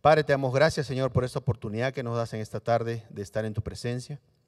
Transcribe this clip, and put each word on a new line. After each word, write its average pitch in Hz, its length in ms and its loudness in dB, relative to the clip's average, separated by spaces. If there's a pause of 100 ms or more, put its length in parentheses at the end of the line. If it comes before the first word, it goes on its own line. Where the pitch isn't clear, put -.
Padre, 151 240 6
te 143 80 2
damos 135 220 0
gracias, 147 320 4
Señor, 127 260 -2
por 123 120 2
esta 127 140 -6
oportunidad 120 540 -2
que 131 100 -6
nos 117 140 -4
das 117 160 -2
en 110 80 -6
esta 107 200 -8
tarde 117 500 0
de 101 120 -10
estar 110 220 -4
en 107 100 -6
tu 110 80 -4
presencia, 123 580 -8 (260)